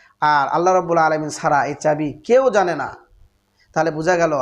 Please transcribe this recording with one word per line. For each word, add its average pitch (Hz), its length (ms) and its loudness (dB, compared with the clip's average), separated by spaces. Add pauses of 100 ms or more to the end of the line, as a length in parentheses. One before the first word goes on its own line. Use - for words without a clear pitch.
(220)
আর 147 260 2
আল্লাহ 175 260 0
রব্বুল 170 240 0
আলামিন 156 320 0
ছাড়া 147 360 0
এই 143 140 -8
চাবি 151 440 -4
কেউ 254 260 2
জানে 185 260 0
না। 131 200 -8 (800)
তাহলে 160 180 0
বোঝা 160 240 -2
গেল 165 260 0